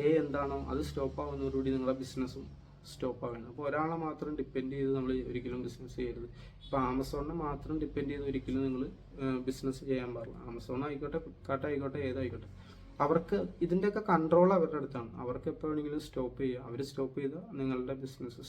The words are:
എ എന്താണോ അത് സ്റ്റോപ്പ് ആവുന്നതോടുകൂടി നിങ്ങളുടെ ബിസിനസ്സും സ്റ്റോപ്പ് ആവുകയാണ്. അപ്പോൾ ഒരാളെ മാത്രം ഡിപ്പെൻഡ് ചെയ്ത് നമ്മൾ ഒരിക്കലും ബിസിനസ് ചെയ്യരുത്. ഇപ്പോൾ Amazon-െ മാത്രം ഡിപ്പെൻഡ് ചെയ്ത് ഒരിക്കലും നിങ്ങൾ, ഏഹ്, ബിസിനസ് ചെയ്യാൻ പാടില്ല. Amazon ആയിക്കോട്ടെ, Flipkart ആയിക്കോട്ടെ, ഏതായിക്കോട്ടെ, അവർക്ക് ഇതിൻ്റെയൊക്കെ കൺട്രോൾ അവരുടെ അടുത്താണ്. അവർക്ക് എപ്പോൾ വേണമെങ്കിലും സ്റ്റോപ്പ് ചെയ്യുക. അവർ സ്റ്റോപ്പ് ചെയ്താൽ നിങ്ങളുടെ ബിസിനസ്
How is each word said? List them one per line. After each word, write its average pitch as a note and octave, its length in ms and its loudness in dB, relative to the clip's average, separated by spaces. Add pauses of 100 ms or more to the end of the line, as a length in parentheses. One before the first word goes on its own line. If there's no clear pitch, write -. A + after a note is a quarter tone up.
എ - 20 2 (200)
എന്താണോ C#3+ 340 0 (140)
അത് C#3 180 2
സ്റ്റോപ്പ് C3+ 320 -2
ആവുന്നതോടുകൂടി C3+ 500 0
നിങ്ങളുടെ C3 280 2
ബിസിനസ്സും B2+ 460 -4 (460)
സ്റ്റോപ്പ് B2 340 -4
ആവുകയാണ്. A#2 220 -6
അപ്പോൾ B2 220 -8
ഒരാളെ D#3 360 2
മാത്രം D3+ 300 -4
ഡിപ്പെൻഡ് C3 400 -2
ചെയ്ത് C3+ 200 2
നമ്മൾ C3 160 0 (180)
ഒരിക്കലും B2 340 -4
ബിസിനസ് B2 320 -8
ചെയ്യരുത്. A#2+ 320 -4 (360)
ഇപ്പോൾ C#3 160 0 (100)
Amazon-െ C#3+ 460 0 (100)
മാത്രം C#3+ 340 -4
ഡിപ്പെൻഡ് C#3+ 300 -2
ചെയ്ത് C#3+ 220 -4
ഒരിക്കലും C3 320 0
നിങ്ങൾ, C3 180 2 (400)
ഏഹ്, C3 260 2
ബിസിനസ് C3 420 -2
ചെയ്യാൻ B2+ 260 0
പാടില്ല. A2+ 240 -8 (100)
Amazon A#2+ 380 -4
ആയിക്കോട്ടെ, D3 380 -4
Flipkart C3+ 400 -4
ആയിക്കോട്ടെ, C#3 340 0 (100)
ഏതായിക്കോട്ടെ, B2+ 400 -4 (500)
അവർക്ക് E3 380 4 (240)
ഇതിൻ്റെയൊക്കെ F#3 480 4
കൺട്രോൾ E3+ 440 10
അവരുടെ D#3 260 4
അടുത്താണ്. C3+ 320 -4 (120)
അവർക്ക് B2+ 300 -2
എപ്പോൾ D#3 140 -4
വേണമെങ്കിലും D3+ 400 -2
സ്റ്റോപ്പ് B2+ 340 -4
ചെയ്യുക. B2 260 -2
അവർ A#2+ 220 -4
സ്റ്റോപ്പ് C3+ 320 -4
ചെയ്താൽ C#3+ 240 -2 (140)
നിങ്ങളുടെ C3 340 0
ബിസിനസ് C3 560 -8